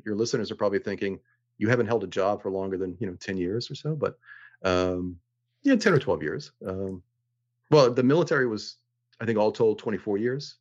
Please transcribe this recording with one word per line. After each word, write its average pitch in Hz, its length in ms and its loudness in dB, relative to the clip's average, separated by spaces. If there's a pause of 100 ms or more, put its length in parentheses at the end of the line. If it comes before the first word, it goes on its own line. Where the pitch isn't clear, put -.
your 107 100 -4
listeners 110 360 -2
are 107 40 -6
probably 101 240 0
thinking, 98 400 -6 (380)
"You 107 100 0
haven't 120 200 2
held 110 160 0
a 92 40 -8
job 98 340 -2
for 98 100 -6
longer 95 260 -4
than, 92 220 -6
you 110 80 -4
know, 90 80 -8
ten 95 220 -8
years 92 340 -4
or 147 40 -10
so," 156 200 -6
but, 104 220 -4 (460)
um, 90 560 0 (440)
yeah, 277 120 6
ten 202 180 4
or 147 60 6
twelve 85 240 -2
years. 85 280 -6 (140)
Um, 95 380 -6 (680)
well, 139 200 8
the 123 120 2
military 143 440 4
was, 107 300 -6 (420)
I 113 60 -6
think, 110 120 0
all 107 140 4
told, 107 280 2
twenty-four 101 380 -2
years. 123 440 -4